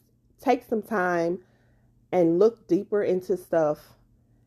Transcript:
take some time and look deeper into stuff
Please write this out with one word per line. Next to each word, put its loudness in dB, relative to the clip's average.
take 0
some -4
time -2
and 2
look 0
deeper -2
into -2
stuff -4